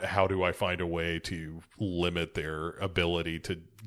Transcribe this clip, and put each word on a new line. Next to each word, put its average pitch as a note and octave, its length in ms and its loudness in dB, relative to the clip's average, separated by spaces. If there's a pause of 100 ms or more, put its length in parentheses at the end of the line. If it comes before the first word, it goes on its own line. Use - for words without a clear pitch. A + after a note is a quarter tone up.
how F#2+ 220 4
do F#2+ 160 2
I F2+ 100 4
find F2+ 280 0
a F2 60 0
way E2+ 340 0
to E2 420 -8 (160)
limit F2 560 0
their D#2 380 -2
ability E2+ 680 2
to E2 220 -4 (240)